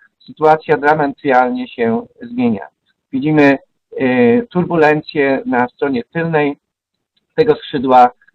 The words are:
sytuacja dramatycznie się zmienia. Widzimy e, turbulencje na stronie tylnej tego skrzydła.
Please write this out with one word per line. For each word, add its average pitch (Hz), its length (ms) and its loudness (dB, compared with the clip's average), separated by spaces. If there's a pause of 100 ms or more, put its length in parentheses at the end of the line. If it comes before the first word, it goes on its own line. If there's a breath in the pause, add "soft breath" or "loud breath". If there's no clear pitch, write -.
(260 soft breath)
sytuacja 156 500 0
dramatycznie 135 920 0
się 113 380 -4 (160)
zmienia. 120 440 -4 (460)
Widzimy 143 460 2 (380)
e, 240 460 2
turbulencje 151 1040 0
na 123 220 -2
stronie 135 360 -4
tylnej 156 520 -4 (800)
tego 156 220 -2
skrzydła. 127 540 2 (240 soft breath)